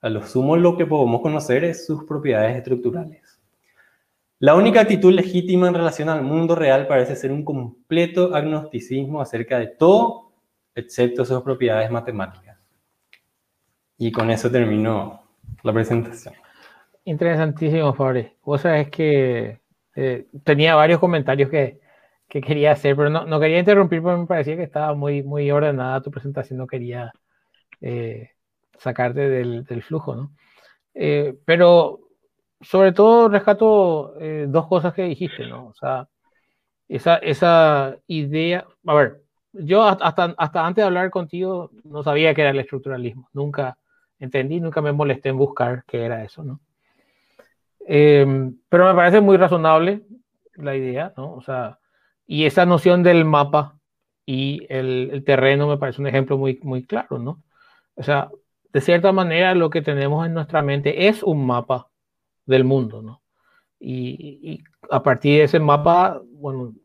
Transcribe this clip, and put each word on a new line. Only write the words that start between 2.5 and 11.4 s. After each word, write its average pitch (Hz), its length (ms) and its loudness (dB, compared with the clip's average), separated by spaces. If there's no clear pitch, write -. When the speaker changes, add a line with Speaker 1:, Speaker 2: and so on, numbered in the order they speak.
Speaker 1:
estructurales. 123 840 -8
La 143 160 6
única 214 260 6
actitud 202 320 6
legítima 180 560 2
en 175 60 0
relación 160 340 -2
al 156 140 -2
mundo 165 320 0
real 139 320 2
parece 135 300 0
ser 135 160 -6
un 147 120 -6
completo 165 920 -2
agnosticismo 147 840 -6
acerca 120 380 -6
de 113 100 -6
todo, 214 640 2
excepto 120 500 -2
sus 127 180 -4